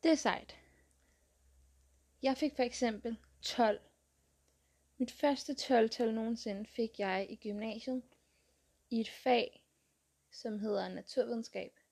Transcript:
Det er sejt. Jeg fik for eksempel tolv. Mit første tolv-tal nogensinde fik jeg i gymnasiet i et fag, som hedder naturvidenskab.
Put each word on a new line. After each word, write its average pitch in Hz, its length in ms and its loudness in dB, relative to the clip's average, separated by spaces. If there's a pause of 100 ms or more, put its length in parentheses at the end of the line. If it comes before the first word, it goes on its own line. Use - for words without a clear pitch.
Det 330 80 6
er 311 40 8
sejt. - 420 -2 (1600)
Jeg 262 160 4
fik 294 180 0
for 262 80 2
eksempel 233 540 -2 (240)
tolv. 214 380 2 (1160)
Mit 254 140 0
første 285 420 0
tolv-tal 233 600 2
nogensinde 220 520 -4
fik - 340 -4
jeg 196 300 0
i - 60 -10
gymnasiet 220 680 -6 (840)
i 226 100 0
et 220 100 -2
fag, - 540 0 (680)
som 214 280 -8
hedder 202 300 -2
naturvidenskab. 208 920 -4 (120)